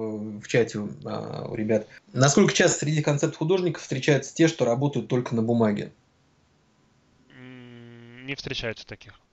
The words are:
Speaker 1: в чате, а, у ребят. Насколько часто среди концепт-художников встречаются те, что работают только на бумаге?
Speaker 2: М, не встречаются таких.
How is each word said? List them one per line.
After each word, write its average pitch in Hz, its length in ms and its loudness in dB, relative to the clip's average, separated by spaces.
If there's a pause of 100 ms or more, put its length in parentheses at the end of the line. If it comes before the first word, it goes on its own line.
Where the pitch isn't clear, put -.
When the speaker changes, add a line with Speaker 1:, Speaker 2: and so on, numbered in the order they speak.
(400)
Speaker 1:
в - 60 -18
чате, 113 340 0 (240)
а, 107 440 -8
у - 80 -10
ребят. 110 320 0 (240)
Насколько 143 420 6
часто 170 260 4
среди 147 220 0
концепт-художников 160 800 0
встречаются - 520 0
те, 165 140 4
что 147 160 0
работают 120 440 0
только 123 260 -2
на 113 80 0
бумаге? 113 500 0 (1400)
Speaker 2:
М, 123 960 -20
не 139 80 -4
встречаются - 520 -8
таких. - 280 -18 (180)